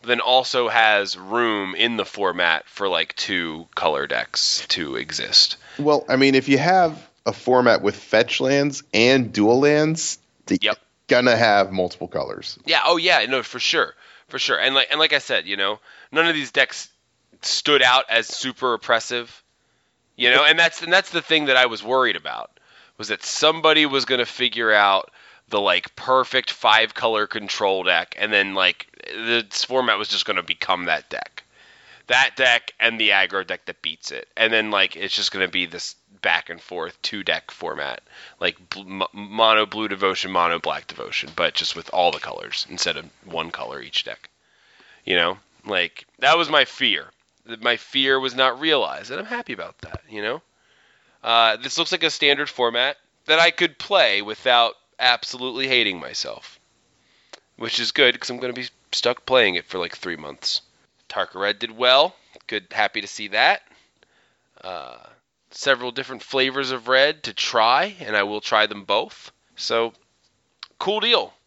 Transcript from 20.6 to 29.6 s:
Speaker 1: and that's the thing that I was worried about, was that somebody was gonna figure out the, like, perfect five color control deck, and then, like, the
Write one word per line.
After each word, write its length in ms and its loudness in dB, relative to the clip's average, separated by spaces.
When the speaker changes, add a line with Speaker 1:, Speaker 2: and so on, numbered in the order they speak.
Speaker 1:
and 100 -2
that's 180 2
the 120 -4
thing 240 0
that 100 4
I 100 6
was 160 -6
worried 340 2
about, 420 -12
was 120 -12
that 160 -4
somebody 640 2
was 180 0
gonna 220 0
figure 460 0
out 380 4
the, 120 0
like, 340 0
perfect 560 0
five 440 2
color 340 0
control 560 -2
deck, 340 0
and 140 -2
then, 220 2
like, 340 0
the 320 -2